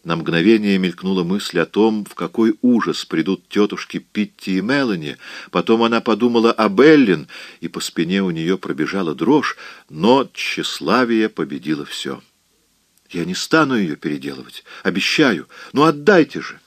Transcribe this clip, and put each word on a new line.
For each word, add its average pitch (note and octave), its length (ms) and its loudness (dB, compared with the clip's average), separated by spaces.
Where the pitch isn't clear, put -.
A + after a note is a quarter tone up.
На E2 120 -4
мгновение F#2+ 640 2
мелькнула F#2 440 -2
мысль F2 360 -4
о D#2+ 60 2
том, G#2+ 400 0
в - 100 -20
какой A2+ 460 0
ужас A2 440 0
придут F2+ 440 -4
тетушки G#2 500 -2
Питти G2+ 580 -6
и F#2 40 0
Мелани. G#2 560 -4
Потом A2+ 320 2
она A2+ 180 2
подумала A2+ 500 2
об G#2 280 0
Эллен, B2 480 6
и E2+ 80 -10
по - 140 -10
спине F2+ 420 -2
у F2+ 80 -2
нее E2 260 -2
пробежала D#2 560 -4
дрожь, A#2 440 0
но C3 440 2
тщеславие A2 960 -2
победило D2 580 -6
все. C2+ 360 -12
«Я E2+ 140 -6
не F#2 100 -6
стану D3 400 0
ее E2 220 -2
переделывать, C2+ 680 -10
обещаю. F#2+ 680 0
Ну C#3 100 2
отдайте D3+ 580 4
же!» - 260 -16